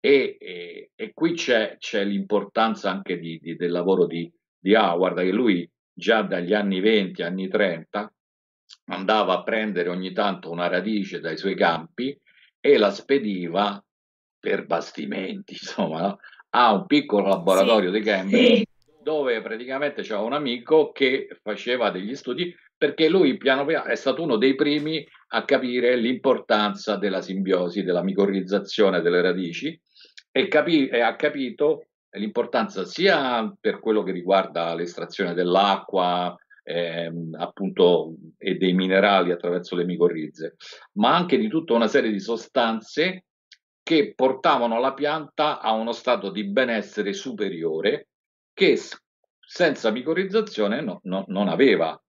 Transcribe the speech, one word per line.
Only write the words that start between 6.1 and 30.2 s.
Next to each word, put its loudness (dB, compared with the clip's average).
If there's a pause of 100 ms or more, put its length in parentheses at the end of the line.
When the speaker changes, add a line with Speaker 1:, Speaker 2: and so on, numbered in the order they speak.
Speaker 1:
dagli -2
anni 0
venti, 2
anni -6
trenta, -2 (760)
andava 0
a -2
prendere -2
ogni -6
tanto -2
una -4
radice -2
dai -8
suoi -2
campi -2 (440)
e 6
la 4
spediva -2 (540)
per -4
bastimenti, -6
<laughs> -14
insomma, -6
no? -4 (320)
Ha 4
un 0
piccolo 2
laboratorio 4
Speaker 2:
Sì. 0
Speaker 1:
di -2
Cambridge, 4 (360)
dove -2
praticamente -6
c'era -4
un -2
amico 2
che 0 (140)
faceva -2
degli -6
studi, -6 (240)
perché 2
lui 4
piano 2
piano -2
è 0
stato -2
uno 0
dei 4
primi -2 (240)
a -2
capire 2
l'importanza 0
della -2
simbiosi, -2
della 0
micorrizzazione 0
delle 2
radici, -4 (540)